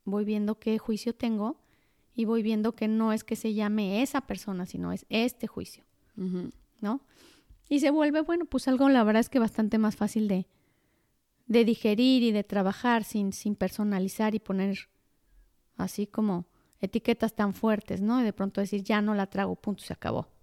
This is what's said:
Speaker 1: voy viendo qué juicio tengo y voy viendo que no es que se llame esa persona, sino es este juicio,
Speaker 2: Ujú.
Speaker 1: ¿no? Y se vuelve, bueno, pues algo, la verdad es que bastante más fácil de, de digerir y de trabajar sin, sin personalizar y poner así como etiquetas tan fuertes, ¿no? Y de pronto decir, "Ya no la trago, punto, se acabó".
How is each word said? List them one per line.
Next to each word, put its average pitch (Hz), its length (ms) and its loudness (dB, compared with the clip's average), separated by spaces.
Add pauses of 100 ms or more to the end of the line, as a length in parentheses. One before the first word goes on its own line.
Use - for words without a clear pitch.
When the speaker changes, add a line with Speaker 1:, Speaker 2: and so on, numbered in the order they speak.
Speaker 1:
voy 208 200 -2
viendo 208 340 -2
qué 220 200 -2
juicio 226 340 -4
tengo 226 480 -4 (540)
y 226 100 -2
voy 226 180 0
viendo 220 320 0
que 220 120 -2
no 220 260 2
es 220 100 -2
que - 120 -4
se 220 180 -4
llame 208 480 0
esa 269 200 -2
persona, 185 440 -8
sino 175 260 -6
es 190 180 -8
este 226 380 -2
juicio, - 360 -12 (340)
Speaker 2:
Ujú. 185 320 -6 (300)
Speaker 1:
¿no? 220 220 -4 (680)
Y 285 100 2
se 294 120 4
vuelve, 302 300 2
bueno, 339 240 -2
pues - 220 -4
algo, 269 220 4
la 254 140 6
verdad 214 180 4
es - 80 -2
que 269 100 2
bastante 220 380 0
más 214 180 2
fácil 214 320 -2
de, 190 200 0 (1000)
de 233 200 6
digerir 233 580 4
y 233 80 4
de 208 120 0
trabajar 208 600 0
sin, 202 300 -2
sin 208 220 -4
personalizar 202 800 -2
y 214 40 -2
poner 196 500 -4 (880)
así 185 280 -4
como 202 420 -2 (340)
etiquetas 220 520 0
tan 202 200 0
fuertes, 202 480 -2
¿no? 226 180 2
Y 254 40 2
de 214 100 0
pronto 196 280 -4
decir, 196 220 -2
"Ya 208 180 2
no 208 140 0
la 196 120 0
trago, 190 280 -2
punto, - 280 -8
se - 100 -10
acabó". - 340 -6 (160)